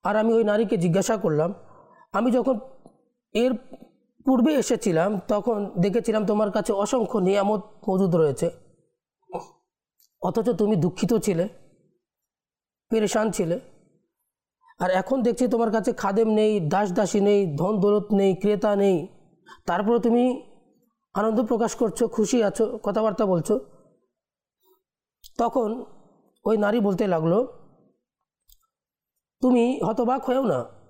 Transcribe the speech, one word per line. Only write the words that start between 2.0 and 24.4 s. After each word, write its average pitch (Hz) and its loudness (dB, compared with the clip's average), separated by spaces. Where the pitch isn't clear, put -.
আমি 233 0
যখন 247 0
এর 247 2
পূর্বে 262 4
এসেছিলাম, 196 0
তখন 208 -2
দেখেছিলাম 214 0
তোমার 208 0
কাছে 214 -2
অসংখ্য 208 -2
নিয়ামত 196 0
মজুদ 185 2
রয়েছে, 156 2
অথচ 185 -2
তুমি 208 0
দুঃখিত 175 0
ছিলে, 190 0
পেরেশান 214 0
ছিলে। 180 -4
আর 180 0
এখন 190 0
দেখছি 240 0
তোমার 226 0
কাছে 220 0
খাদেম 214 0
নেই, 214 2
দাস 185 0
দাসী 202 0
নেই, 202 2
ধন 190 0
দৌলত 208 2
নেই, 196 4
ক্রেতা 208 0
নেই, 196 4
তারপরে 208 0
তুমি 240 2
আনন্দ 220 0
প্রকাশ 220 -2
করছো, 226 -2
খুশি 226 0
আছো, 214 -2
কথাবার্তা 214 -2
বলছো। 185 0